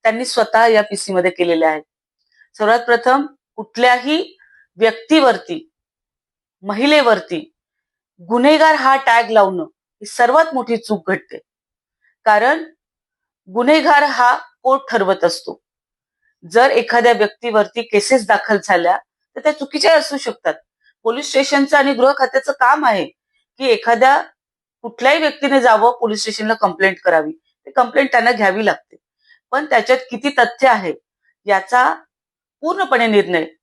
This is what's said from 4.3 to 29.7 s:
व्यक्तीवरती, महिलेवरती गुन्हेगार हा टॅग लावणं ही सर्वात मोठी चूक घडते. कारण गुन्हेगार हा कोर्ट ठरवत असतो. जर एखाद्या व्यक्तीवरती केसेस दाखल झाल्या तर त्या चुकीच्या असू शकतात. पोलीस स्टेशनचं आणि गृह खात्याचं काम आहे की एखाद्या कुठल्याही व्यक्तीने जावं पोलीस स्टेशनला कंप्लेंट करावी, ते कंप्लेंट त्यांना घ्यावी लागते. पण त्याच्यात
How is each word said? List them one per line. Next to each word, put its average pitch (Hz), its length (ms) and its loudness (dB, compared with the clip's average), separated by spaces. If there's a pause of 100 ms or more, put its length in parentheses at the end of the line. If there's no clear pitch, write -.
व्यक्तीवरती, 220 800 0 (1040)
महिलेवरती 214 760 0 (840)
गुन्हेगार 285 540 4
हा 269 220 2
टॅग 233 340 0
लावणं 190 320 2
ही - 440 -18
सर्वात 277 480 0
मोठी 233 220 -4
चूक 208 340 -8
घडते. - 280 -8 (880)
कारण 240 360 2 (840)
गुन्हेगार 285 540 2
हा 247 320 0 (280)
कोर्ट 262 280 0
ठरवत 196 340 -2
असतो. - 340 -6 (840)
जर 226 260 2
एखाद्या 240 420 0
व्यक्तीवरती 214 720 -2
केसेस 214 440 0
दाखल 208 380 0
झाल्या 180 320 0 (400)
तर 269 40 -12
त्या 302 120 0
चुकीच्या 302 440 0
असू 285 200 -2
शकतात. - 380 -8 (500)
पोलीस 240 240 -6
स्टेशनचं 277 480 0
आणि 277 180 2
गृह 254 240 2
खात्याचं 269 420 -2
काम 294 260 2
आहे 196 180 0
की - 640 -10
एखाद्या 233 520 2 (640)
कुठल्याही 254 340 -2
व्यक्तीने 285 420 -2
जावं 233 400 2
पोलीस 214 200 -4
स्टेशनला 214 340 -6
कंप्लेंट 185 500 -2
करावी, 160 280 0
ते - 380 -20
कंप्लेंट 262 420 0
त्यांना 240 200 2
घ्यावी 208 340 -2
लागते. - 300 -6 (560)
पण 277 120 -4
त्याच्यात 254 340 0 (120)